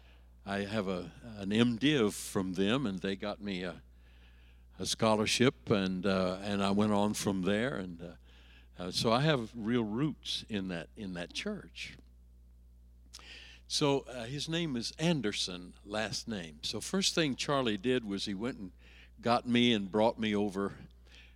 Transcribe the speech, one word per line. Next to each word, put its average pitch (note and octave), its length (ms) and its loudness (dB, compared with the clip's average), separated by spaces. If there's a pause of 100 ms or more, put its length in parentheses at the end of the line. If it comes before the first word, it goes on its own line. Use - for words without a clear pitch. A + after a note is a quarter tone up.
(460)
I G2+ 200 -2
have G2+ 240 -2
a, F2+ 200 -2 (280)
an G2 160 -2
M A#2 240 4
div B2 360 2
from F#2 420 -4
them, G#2+ 300 2
and F#2+ 140 -4
they G2 160 -4
got G#2 260 -8
me F#2+ 220 -6
a, E2 180 -8 (960)
a F#2+ 80 -6
scholarship, A2 840 2
and, F#2+ 360 2
uh, F#2 380 2
and G2+ 180 0
I G2 100 4
went G#2 200 4
on G#2 220 4
from F#2+ 300 0
there. G#2 320 2
And, F2+ 260 -8
uh, F2 40 -12 (720)
uh, F2+ 100 -6
so A2 220 0
I A#2+ 80 4
have C3+ 340 2
real A#2 300 0
roots A#2+ 640 -4
in F#2+ 200 -4
that, E2+ 180 -6 (100)
in G2 160 -8
that F2 200 -8
church. - 640 -10 (1700)
So, C#3 420 2
uh, B2 140 -10
his C3+ 260 -6
name D#3+ 260 0
is A2+ 220 -4
Anderson, G#2 760 0 (120)
last G#2 420 -4
name. E2+ 360 -6
So - 180 -4
first - 320 0
thing D3+ 220 2
Charlie B2+ 420 2
did A#2+ 300 0
was G2 180 -2
he G#2 80 -4
went A2 240 -6
and G2 140 -10 (500)
got A#2 260 2
me A#2+ 260 6
and G2 180 0
brought A2 260 4
me A2 160 0
over G2 400 0 (640)